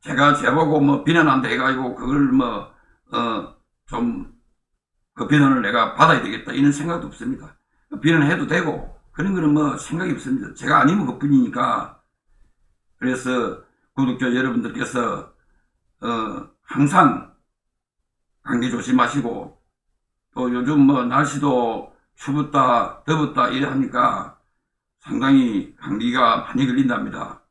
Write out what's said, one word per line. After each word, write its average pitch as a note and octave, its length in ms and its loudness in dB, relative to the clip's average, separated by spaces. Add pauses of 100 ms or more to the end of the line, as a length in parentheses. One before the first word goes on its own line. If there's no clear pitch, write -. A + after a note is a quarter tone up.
제가 C#3+ 340 2
제보고 D3+ 460 2
뭐, C#3 240 2
비난한다 D3 440 2
해가지고 B2+ 460 -2
그걸 C3+ 380 0
뭐, A#2+ 420 0 (380)
어, A2+ 420 -6 (320)
좀 A#2+ 480 -6 (800)
그 A2+ 140 -6
비난을 C3+ 340 4
내가 A2+ 320 0
받아야 D3+ 280 4
되겠다 G#2 300 -10
이런 C#3 200 4
생각도 D3 340 -6
없습니다. - 500 -10 (460)
비난해도 D3+ 460 2
되고 - 520 -4 (120)
그런 G3 200 -2
거는 D#3 220 2
뭐, D3 240 0
생각이 E3+ 340 -6
없습니다. B2+ 420 -6
제가 - 260 0
아니면 E3 260 2
그뿐이니까. B2 960 0 (960)
그래서 B2+ 640 -4 (320)
구독자 B2+ 400 -2
여러분들께서, A#2+ 960 -4 (680)
어, A2+ 480 -8 (140)
항상 C#3+ 680 2 (1120)
감기 B2 300 -2
조심하시고, A#2+ 880 -2 (720)
또 B2 180 -2
요즘 C3 280 2
뭐, C3+ 240 6
날씨도 B2+ 880 0 (220)
추웠다 C3+ 880 0
덥었다 D3 460 0
이래 C3+ 180 -2
하니까 B2 720 -2 (580)
상당히 B2 800 2
감기가 A#2 640 0
많이 C3 280 -2
걸린답니다. A#2 760 -2 (100)